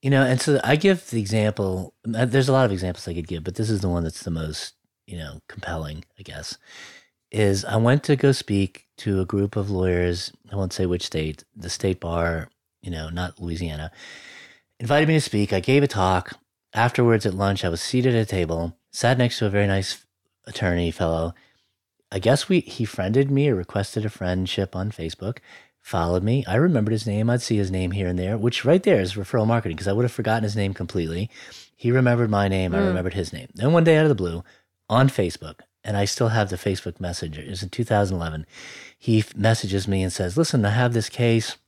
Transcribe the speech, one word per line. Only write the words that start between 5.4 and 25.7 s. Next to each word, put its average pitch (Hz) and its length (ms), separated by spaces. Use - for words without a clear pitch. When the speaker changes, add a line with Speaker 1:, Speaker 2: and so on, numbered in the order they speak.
Speaker 1:
compelling, 80 560
I 101 40
guess, - 360
is 101 320
I - 120
went 123 280
to 151 100
go 139 160
speak 101 560
to 98 220
a 92 40
group 101 320
of 98 120
lawyers, 90 640
I - 20
won't 98 180
say 95 140
which 90 200
state, 78 360
the 87 120
state 92 300
bar, 85 500
you 95 80
know, 80 180
not 85 320
Louisiana, 80 500
invited 147 300
me 160 60
to 156 60
speak. 104 320
I 95 80
gave 135 220
a 139 60
talk. 92 460
Afterwards 117 540
at 95 80
lunch, 98 300
I 95 40
was 85 120
seated 127 340
at 113 80
a 104 40
table, 85 500
sat 127 260
next 120 200
to 110 80
a 101 40
very 101 160
nice 98 380
attorney 87 460
fellow. 82 420
I 98 80
guess 123 280
we, 180 120
he - 240
friended 113 460
me 139 180
or 123 80
requested 98 480
a 104 60
friendship 92 680
on 101 160
Facebook, 87 460